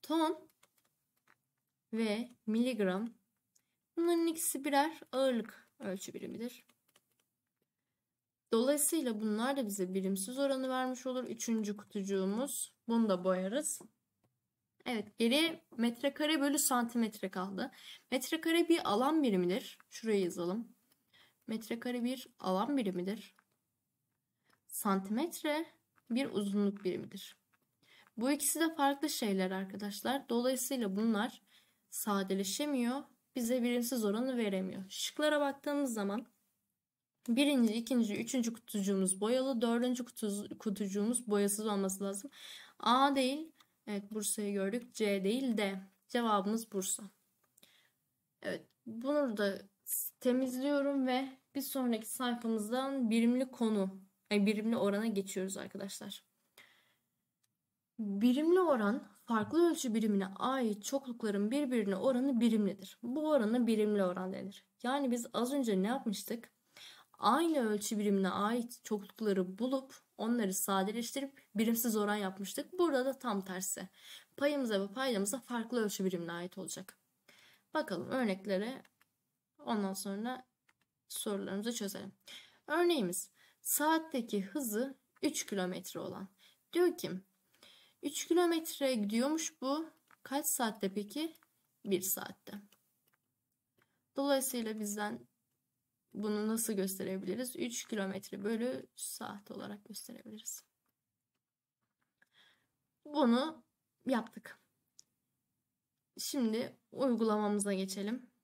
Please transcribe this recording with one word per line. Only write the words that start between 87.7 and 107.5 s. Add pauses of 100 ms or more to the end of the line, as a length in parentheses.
üç
kilometre
gidiyormuş
bu. (320)
Kaç
saatte
peki? (500)
Bir
saatte. (1600)
Dolayısıyla
bizden (840)
bunu
nasıl
gösterebiliriz?
Üç
kilometre
bölü (100)
saat
olarak
gösterebiliriz. (2500)
Bunu (420)
yaptık. (1600)
Şimdi (140)
uygulamamıza